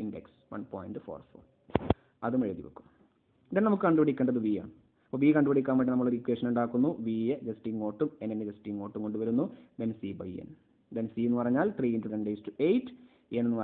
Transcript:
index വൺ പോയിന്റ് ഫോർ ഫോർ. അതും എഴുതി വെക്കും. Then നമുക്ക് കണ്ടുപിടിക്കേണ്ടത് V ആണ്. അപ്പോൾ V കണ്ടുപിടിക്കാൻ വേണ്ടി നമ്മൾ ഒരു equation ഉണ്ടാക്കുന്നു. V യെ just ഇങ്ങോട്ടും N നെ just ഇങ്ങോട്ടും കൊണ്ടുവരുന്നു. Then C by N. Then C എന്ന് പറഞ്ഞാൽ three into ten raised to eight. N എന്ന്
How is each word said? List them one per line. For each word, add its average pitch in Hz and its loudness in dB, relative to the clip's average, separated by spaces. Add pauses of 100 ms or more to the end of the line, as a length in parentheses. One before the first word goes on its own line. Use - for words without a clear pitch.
index - -10 (160)
വൺ 107 -8 (140)
പോയിന്റ് 95 -10
ഫോർ 76 -12 (120)
ഫോർ. - -20 (840)
അതും 123 2
എഴുതി 92 -6
വെക്കും. - -20 (680)
Then 196 4
നമുക്ക് 196 4
കണ്ടുപിടിക്കേണ്ടത് 135 4
V 107 2 (100)
ആണ്. - -14 (340)
അപ്പോൾ 131 -4
V 151 8
കണ്ടുപിടിക്കാൻ 135 4
വേണ്ടി 127 2
നമ്മൾ 127 2
ഒരു 123 2
equation 120 0
ഉണ്ടാക്കുന്നു. 120 2 (140)
V 113 0 (120)
യെ 147 0 (120)
just 110 -8
ഇങ്ങോട്ടും 107 -2 (200)
N 110 -4
നെ 107 -6
just 104 -14 (100)
ഇങ്ങോട്ടും 104 -8
കൊണ്ടുവരുന്നു. 113 0 (340)
Then 113 -2
C 98 -8
by 92 -10 (160)
N. - -16 (460)
Then 113 -4
C 117 0
എന്ന് 120 2
പറഞ്ഞാൽ 131 2 (120)
three 123 2
into 107 -4
ten 107 -4
raised 104 -6
to - -12 (160)
eight. 247 0 (540)
N - 2
എന്ന് 117 0